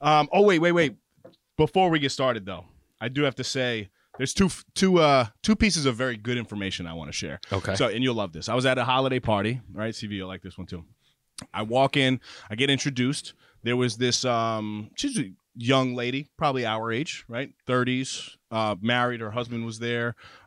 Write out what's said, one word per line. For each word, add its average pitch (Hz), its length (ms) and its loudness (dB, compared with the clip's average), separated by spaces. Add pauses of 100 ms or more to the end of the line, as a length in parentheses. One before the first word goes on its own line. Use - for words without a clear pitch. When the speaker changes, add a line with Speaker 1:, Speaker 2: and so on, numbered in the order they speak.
Speaker 1:
Um, 147 320 4
oh, 190 80 6
wait, 202 160 8
wait, 170 140 4
wait. 165 240 2 (600)
Before 175 360 4
we 160 80 4
get 139 120 0
started, 123 320 0
though, 87 220 -10 (340)
I 113 100 -4
do 135 120 -2
have 139 140 2
to 127 80 -8
say 120 460 -4 (280)
there's 117 160 -4
two 190 140 4
f-, - 260 -6
two, 190 240 4
uh, 139 300 6 (160)
two 214 120 4
pieces 170 300 2
of 123 100 2
very 123 220 -4
good 120 220 -2
information 98 480 -6
I 82 60 -10
wanna 80 180 -10
share. - 280 -8 (140)
Speaker 2:
Okay. 95 220 -2
Speaker 1:
So, 123 140 0
and 117 140 -2
you'll 127 120 2
love 98 180 -4
this. 82 160 -10
I 113 60 0
was 127 100 0
at 131 140 2
a 117 40 0
holiday 127 360 0
party, 110 420 0 (100)
right? 107 220 -8
C - 140 -10
V, 101 80 -6
you'll 92 120 -8
like 95 140 -10
this 90 160 -16
one, 90 80 -10
too. 80 200 -12 (680)
I 101 80 -4
walk 127 360 2
in, 131 220 2 (300)
I 110 60 -6
get 139 160 2
introduced. 135 640 -2 (260)
There 120 140 0
was 123 220 0
this, 123 280 0
um, 110 720 -2
she's 277 220 -4
a 104 140 -4 (240)
young 127 400 2
lady, 123 420 -4
probably 131 300 0
our 110 240 -2
age, 131 360 -4
right? 117 220 -6 (160)
Thirties, 127 720 -2 (140)
uh, 107 280 0
married. 123 420 0
Her 104 100 -8
husband 117 340 -6
was 113 140 -10
there. 117 360 -2 (320)